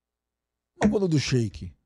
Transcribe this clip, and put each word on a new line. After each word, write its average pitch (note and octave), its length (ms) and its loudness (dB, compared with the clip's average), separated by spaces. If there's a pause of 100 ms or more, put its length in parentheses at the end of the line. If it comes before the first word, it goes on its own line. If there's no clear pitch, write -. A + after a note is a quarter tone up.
(800)
Mas G#3 100 4
vou G#3 100 2
no F#3+ 80 2
do D#3 100 2
Sheik. A2 540 -2 (140)